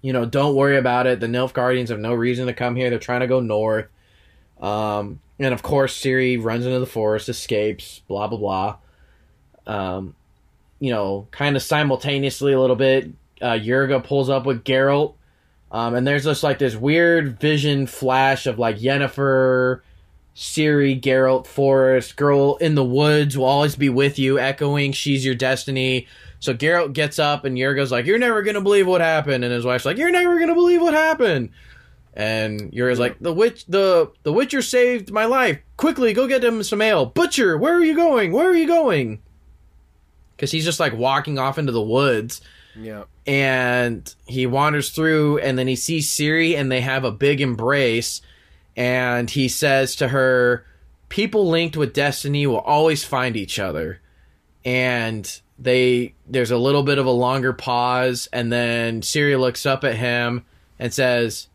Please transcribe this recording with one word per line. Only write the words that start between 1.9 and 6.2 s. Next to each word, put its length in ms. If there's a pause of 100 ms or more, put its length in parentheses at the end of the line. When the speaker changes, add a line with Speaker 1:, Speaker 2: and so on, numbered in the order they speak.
Speaker 1:
no 160
reason 320
to 60
come 240
here. 140
They're 80
trying 220
to 60
go 140
north." 460 (760)
Um, 600 (200)
and 120
of 100
course, 360
Ciri 440